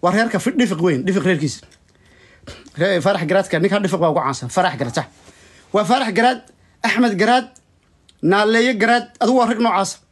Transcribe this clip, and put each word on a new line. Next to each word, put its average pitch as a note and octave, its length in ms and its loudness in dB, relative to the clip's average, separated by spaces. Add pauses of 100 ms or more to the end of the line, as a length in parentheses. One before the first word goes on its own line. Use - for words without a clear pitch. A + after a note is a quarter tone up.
waa F3 100 2
reerka G#3+ 280 0
fi-, B3 180 -4
dhifiq F#3+ 240 0
weyn, E3 240 0
dhifiq F#3 180 -2
reerkiisa. D#3 380 -2 (1160)
Ree-, F3+ 240 0
Faarax F3 260 0
Garaadka, F#3 320 0
ninka G3 200 0
dhifiq F#3 200 -2
baa E3 100 2
ugu D#3 100 0
caansan, B2+ 300 -6
Faarax F3 300 0
Garaad, B2 160 -6
sax. C#3+ 100 -4 (680)
Waa G#3 120 2
Faarax A3+ 280 0
Garaad, A#3+ 280 0 (420)
Axmed A#3 360 0
Garaad, A#3 280 2 (760)
Naaleeye A3 580 2
Garaad, A#3+ 380 0
adigu A#3+ 180 2
waa A#3+ 140 4
rag A3+ 100 -4
noocaas. - 380 -2 (120)